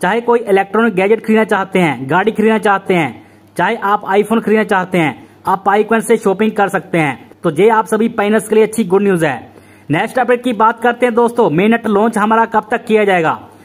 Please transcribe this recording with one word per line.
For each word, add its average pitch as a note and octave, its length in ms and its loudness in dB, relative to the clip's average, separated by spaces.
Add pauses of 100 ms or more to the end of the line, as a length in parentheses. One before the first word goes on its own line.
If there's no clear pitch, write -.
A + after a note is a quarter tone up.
चाहे G#3 200 -2
कोई A#3+ 180 2
electronic G3+ 560 0
gadget G3+ 300 0
खरीदना A3 180 2
चाहते F#3+ 360 -2
हैं, C3+ 300 -2
गाड़ी F#3+ 220 0
खरीदना A3 260 0
चाहते G3 360 0
हैं, D3 300 -2 (340)
चाहे F#3+ 180 0
आप G3+ 360 -2
iPhone G#3 300 0
खरीदना G#3+ 220 0
चाहते F#3 340 -2
हैं, D3+ 300 -4 (200)
आप F#3 180 -2
pie G3+ 180 2
coin A3+ 180 -2
से A3+ 160 0
shopping G#3 340 -2
कर G3+ 160 0
सकते F3+ 300 -4
हैं। C#3+ 200 -2 (260)
तो E3+ 80 -2
ये F3+ 180 2
आप A3 160 2
सभी A3 240 -2
pioneers G#3+ 380 -2
के A3 80 -2
लिए A3 80 6
अच्छी A3 200 -2
good G3 200 0
news F#3 200 0
है। B2 280 -4 (400)
Next G#3+ 280 -2
update B3 240 0
की B3+ 100 -2
बात A#3 260 0
करते A#3+ 260 0
हैं A#3+ 100 -2
दोस्तों, A#3 340 2
Mainnet A3 380 0
launch G#3+ 300 0
हमारा A3 280 2
कब A3 260 -2
तक B3 140 -4
किया G#3+ 180 2
जाएगा। E3+ 360 0 (260)